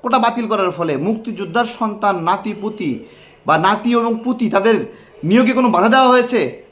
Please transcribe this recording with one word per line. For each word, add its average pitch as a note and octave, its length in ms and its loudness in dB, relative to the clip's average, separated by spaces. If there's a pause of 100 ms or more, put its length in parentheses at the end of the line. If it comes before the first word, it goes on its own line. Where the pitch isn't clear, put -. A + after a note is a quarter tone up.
কোটা B3 160 0
বাতিল A#3 280 0
করার G3 240 0
ফলে E3+ 260 -4
মুক্তিযোদ্ধার G#3 680 -4
সন্তান, G#3 540 -2
নাতি, F#3+ 340 -2
পুতি G3 380 -6 (560)
বা D#3 120 4
নাতি G#3 340 0
এবং A#3 320 0
পুতি, A#3+ 260 -2
তাদের G3+ 260 2 (480)
নিয়োগে A3+ 280 4
কোনো B3 160 2
বাধা F#3+ 200 2
দেওয়া C4 200 6
হয়েছে B3 320 2 (320)